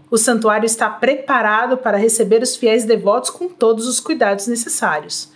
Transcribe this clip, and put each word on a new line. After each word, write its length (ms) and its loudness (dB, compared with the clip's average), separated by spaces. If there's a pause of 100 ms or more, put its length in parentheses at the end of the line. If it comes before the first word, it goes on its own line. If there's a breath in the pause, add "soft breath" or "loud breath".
O 80 2
santuário 480 2
está 240 0
preparado 880 0
para 200 0
receber 440 2
os 140 -4
fiéis 280 2
devotos 460 0
com 180 -8
todos 380 0
os 140 -4
cuidados 480 0
necessários. 880 -4